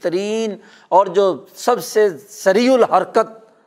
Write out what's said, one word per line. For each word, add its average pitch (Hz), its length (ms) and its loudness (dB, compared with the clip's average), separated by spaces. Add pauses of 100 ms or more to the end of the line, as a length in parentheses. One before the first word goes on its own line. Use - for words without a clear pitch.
ترین 202 540 -4 (340)
اور 190 160 4
جو 185 400 -2 (100)
سب 233 280 -4
سے 208 340 0
سریع 214 560 0
الحرکت، 214 720 0 (240)